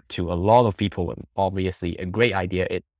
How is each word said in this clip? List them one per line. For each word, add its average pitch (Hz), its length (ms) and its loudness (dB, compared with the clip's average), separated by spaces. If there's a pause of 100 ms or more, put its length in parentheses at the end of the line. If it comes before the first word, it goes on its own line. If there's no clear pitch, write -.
to 87 240 -4
a - 20 0
lot 110 300 6
of 101 120 0
people, 90 360 -4 (240)
obviously 95 600 -4
a 92 100 -8
great 107 260 2
idea. 92 380 -2
It 90 140 -6 (160)